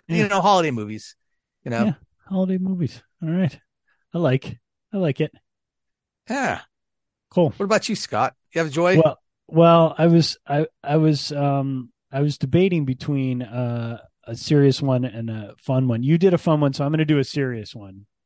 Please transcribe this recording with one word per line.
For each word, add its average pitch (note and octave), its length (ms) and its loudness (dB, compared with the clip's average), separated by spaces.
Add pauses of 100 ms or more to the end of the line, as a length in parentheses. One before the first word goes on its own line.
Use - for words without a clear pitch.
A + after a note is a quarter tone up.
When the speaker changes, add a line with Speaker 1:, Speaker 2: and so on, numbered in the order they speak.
Speaker 1:
you E3 80 -4
Speaker 2:
Yeah. G#3 100 2
Speaker 1:
know, G3 140 0
holiday F3 320 2
movies, G#2+ 420 -10 (500)
you - 60 -8
know? A#2+ 140 0
Speaker 2:
Yeah, G#3 100 0 (340)
holiday F#3+ 300 -2
movies. F#3 440 -4 (200)
All D#3+ 80 -6
right. F3 260 -2 (580)
I E3 40 -4
like, C3 400 -2 (360)
I G3+ 40 -4
like E3 220 -2
it. D3+ 120 -4 (960)
Speaker 1:
Yeah. A3+ 300 -4 (720)
Speaker 2:
Cool. F3 260 2
Speaker 1:
What G3+ 80 -6
about G3+ 240 0
you, G#3+ 80 -4
Scott? - 400 -4 (160)
You E3 80 -2
have D#3+ 100 -2
joy? E3 320 4
Speaker 2:
Well, D3+ 160 0 (300)
well, E3 500 6
I D#3+ 80 4
was, E3+ 300 4 (100)
I, D#3 200 -2 (180)
I D3 140 0
was, D#3 340 0
um, C#3 580 -4 (200)
I C3+ 100 -4
was D3 180 -2
debating E3 460 2
between, C3 580 -4
uh, A#2+ 580 -6 (240)
a A#2 120 -12
serious C#3 440 4
one C3 260 0
and A#2 240 -10
a G#2+ 280 -12
fun C3 300 0
one. A#2 140 -2
You D3+ 160 2
did F#3 160 4
a E3 40 2
fun D#3 220 0
one, C#3+ 140 0
so C#3+ 100 -4
I'm C#3+ 80 -4
gonna D#3 140 0
do D3 120 2
a C3+ 60 2
serious B2+ 500 -6
one. G2 320 -20 (200)